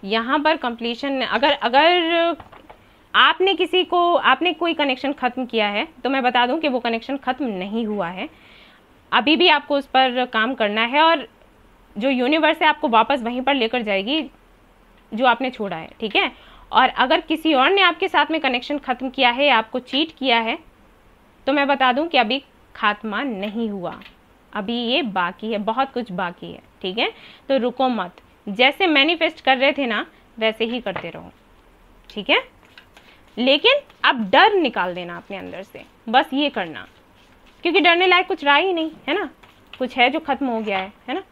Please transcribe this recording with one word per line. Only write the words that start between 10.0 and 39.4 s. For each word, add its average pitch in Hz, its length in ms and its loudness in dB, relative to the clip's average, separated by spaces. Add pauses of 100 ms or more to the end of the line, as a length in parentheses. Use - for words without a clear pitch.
काम 233 280 -2
करना 220 280 -2
है 247 200 2
और 320 260 4 (720)
जो 233 120 0
यूनिवर्स 302 520 2
है 330 60 4
आपको 302 200 0
वापस 226 340 2
वहीं 247 200 -6
पर 269 120 0
लेकर 247 280 -2
जाएगी 220 480 -4 (840)
जो 226 120 -2
आपने 247 240 2
छोड़ा 202 260 -8
है, 160 140 -12 (100)
ठीक 208 160 -8
है? 349 160 -4 (400)
और 247 180 2
अगर 285 320 0
किसी 320 320 -2
और 262 160 4
ने 392 120 2
आपके 349 260 0
साथ 302 240 2
में 320 100 -2
कनेक्शन 262 360 -4
ख़त्म 262 320 -6
किया 254 200 2
है, 277 200 2
आपको 233 300 2
चीट 285 320 -4
किया 247 280 0
है, 226 180 -4 (880)
तो 269 60 0
मैं 277 140 2
बता 262 240 2
दूं 294 160 -2
कि 311 100 0
अभी 247 260 0 (320)
खात्मा 208 480 -4
नहीं 220 460 -6
हुआ, 190 320 -10 (520)
अभी 208 200 -4
ये 240 280 0
बाकी 190 500 -4
है, 220 60 -2
बहुत 233 360 -2
कुछ 247 180 -8
बाकी 175 400 -8
है, - 80 -16 (220)
ठीक 185 160 -6
है? 349 140 0 (380)
तो 269 80 2
रुको 247 320 0
मत, 196 220 -4 (380)
जैसे 262 380 2
मैनिफेस्ट 320 540 0
कर 262 160 2
रहे 269 160 2
थे 285 120 -4
ना 233 200 -4 (340)
वैसे 220 260 -2
ही 233 160 -6
करते 185 280 -8
रहो, 165 220 -16 (760)
ठीक 208 200 -10
है? 453 140 2 (920)
लेकिन 294 440 4 (240)
अब 240 240 0
डर 392 240 6
निकाल 220 420 0
देना 175 220 -10
अपने 190 200 -14
अंदर 180 260 -14
से, - 200 -20 (260)
बस 262 240 2
ये 285 160 0
करना, 160 380 -8 (760)
क्योंकि 349 160 2
डरने 349 280 4
लायक 359 200 4
कुछ 349 160 -6
रहा 285 120 6
ही 359 180 2
नहीं, 320 180 -2 (160)
है 277 60 -2
ना? 359 160 -4 (500)